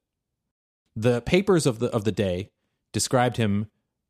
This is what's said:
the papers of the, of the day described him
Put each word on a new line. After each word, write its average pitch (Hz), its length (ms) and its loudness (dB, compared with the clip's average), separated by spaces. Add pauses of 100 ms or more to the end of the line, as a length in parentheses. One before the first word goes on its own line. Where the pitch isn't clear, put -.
(960)
the 120 280 0
papers 180 440 2
of 113 120 0
the, 123 120 -2
of 110 140 -2
the 107 80 0
day 92 380 -4 (420)
described 123 460 0
him 104 300 0 (420)